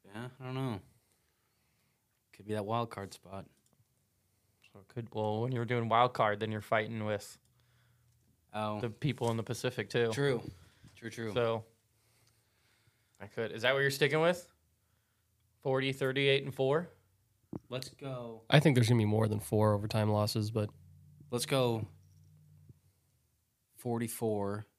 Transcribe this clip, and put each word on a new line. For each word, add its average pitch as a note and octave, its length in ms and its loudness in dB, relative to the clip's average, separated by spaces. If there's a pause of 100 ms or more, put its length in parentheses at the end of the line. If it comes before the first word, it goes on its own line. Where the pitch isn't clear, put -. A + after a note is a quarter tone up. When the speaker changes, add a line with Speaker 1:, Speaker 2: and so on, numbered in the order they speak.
(140)
Speaker 1:
Yeah, A#2 120 -10 (140)
I B2+ 40 -14
don't B2+ 100 -8
know. B2+ 260 -4 (1500)
Could G2 120 -20
be G#2+ 60 -6
that G#2 140 -4
wild A2+ 240 -2
card G2 240 -12
spot. F#2+ 320 -14 (1200)
Speaker 2:
So G2+ 100 -20
it F#2 120 -20
could, A#2 220 -10
well, G#2+ 260 0
when B2+ 120 -2
you're A#2+ 120 -2
doing A2+ 240 -2
wild A#2+ 240 4
card, G#2 280 2
then G#2+ 120 -4
you're G#2+ 80 -6
fighting A2 460 -2
with G#2 320 -6 (1120)
Speaker 1:
Oh. G#2+ 280 -4
Speaker 2:
the A2+ 100 -4
people A#2+ 400 -2
in A2+ 80 -2
the A2+ 40 -4
Pacific A#2+ 460 -6
too. A#2 240 0
Speaker 1:
True. C3+ 300 0 (540)
True, A#2 140 -14
true. A2+ 220 -8
Speaker 2:
So A2+ 320 0 (1600)
I G2+ 60 -12
could. A2 260 -6
Is A2 100 -8
that B2+ 100 2
what C#3 80 0
you're C#3 100 2
sticking C#3+ 300 2
with? F3+ 260 0 (1160)
Forty, C3+ 320 0
thirty-eight, C#3 500 2
and C3+ 100 -8
four? C#3+ 360 0 (800)
Speaker 1:
Let's B2+ 180 -8
go. B2 600 -12
Speaker 3:
I D#3 100 10
think D3+ 140 6
there's A#2 140 6
gonna A#2+ 100 6
be G#2+ 80 4
more G#2+ 220 4
than G#2+ 120 0
four G#2+ 320 4
overtime G#2+ 380 0
losses, G#2+ 400 0
but G#2+ 180 -2 (640)
Speaker 1:
Let's A#2+ 160 -2
go A#2+ 400 0 (1900)
forty-four. A2 880 -4 (120)